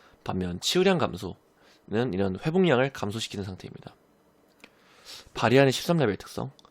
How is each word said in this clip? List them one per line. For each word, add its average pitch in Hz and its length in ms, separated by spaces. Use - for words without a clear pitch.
반면 92 340
치유량 185 380
감소는 104 1160
이런 95 260
회복량을 156 520
감소시키는 104 540
상태입니다. - 500
바리안의 131 380
십삼 170 260
레벨 110 200
특성, - 340